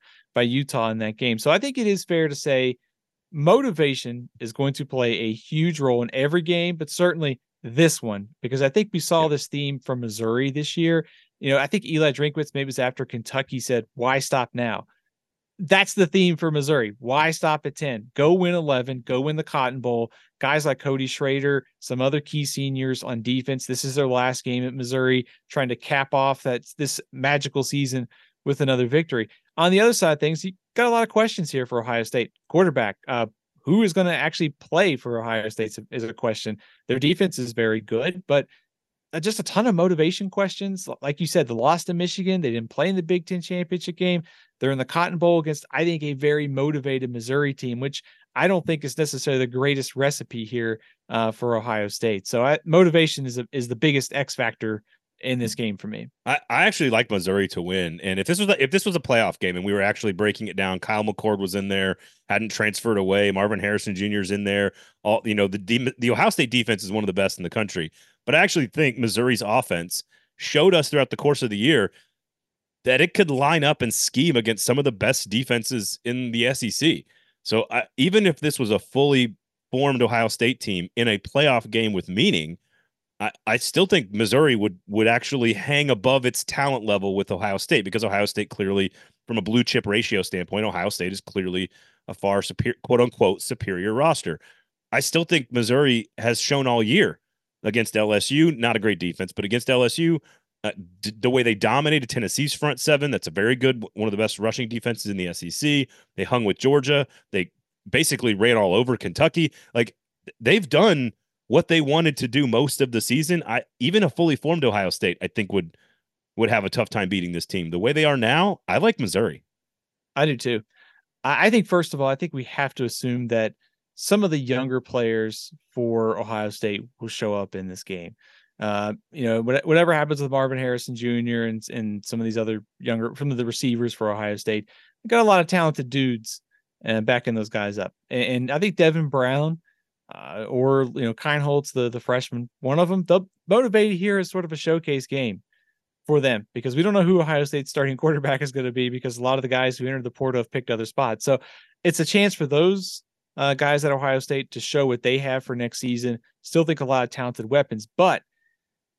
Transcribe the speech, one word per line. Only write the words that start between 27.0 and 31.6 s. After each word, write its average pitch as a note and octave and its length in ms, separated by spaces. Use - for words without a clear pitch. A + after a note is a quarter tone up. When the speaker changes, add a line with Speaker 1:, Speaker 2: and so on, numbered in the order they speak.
Speaker 1:
magical C#3 520
season C3 420
with C#3+ 160
another B2+ 260
victory. C3 420
On E3+ 160
the G3 80
other A#3 120
side E3+ 200
of D3 80
things, D#3 240
you F#3+ 80
got A#3+ 100
a A#3 40
lot A#3 120
of A3 60
questions G#3+ 420
here B2+ 160